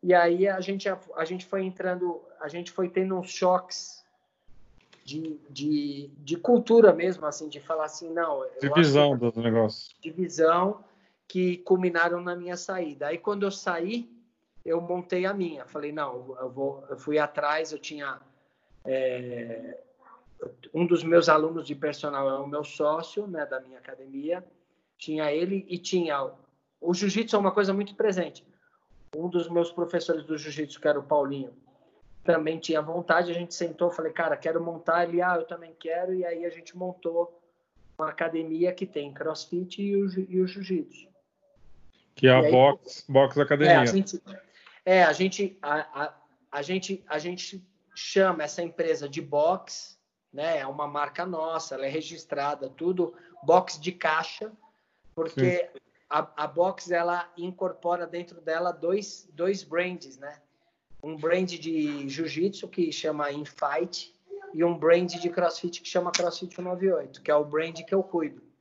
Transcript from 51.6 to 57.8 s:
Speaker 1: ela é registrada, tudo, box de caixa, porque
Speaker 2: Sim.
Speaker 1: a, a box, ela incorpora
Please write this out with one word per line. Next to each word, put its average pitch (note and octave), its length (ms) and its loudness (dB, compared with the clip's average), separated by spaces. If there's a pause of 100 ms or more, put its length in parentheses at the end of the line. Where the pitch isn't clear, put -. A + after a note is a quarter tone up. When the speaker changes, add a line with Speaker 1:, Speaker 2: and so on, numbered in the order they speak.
Speaker 1:
ela C3 100 -6
é C3+ 40 -2
registrada, C#3+ 800 -6
tudo, F3 440 -2 (300)
box F3 360 4
de F#3 120 -6
caixa, E3 600 -2 (640)
porque F3 600 0
Speaker 2:
Sim. - 60 -18 (300)
Speaker 1:
a, D#3 180 0 (100)
a D3+ 100 -4
box, F3 420 0
ela F3 480 0
incorpora F3 720 -4